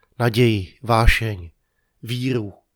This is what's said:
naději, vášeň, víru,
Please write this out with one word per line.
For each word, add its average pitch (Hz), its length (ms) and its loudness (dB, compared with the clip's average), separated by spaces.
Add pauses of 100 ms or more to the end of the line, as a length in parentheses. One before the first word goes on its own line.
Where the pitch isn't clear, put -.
(180)
naději, 113 640 0
vášeň, 110 680 0 (520)
víru, 120 500 -6 (240)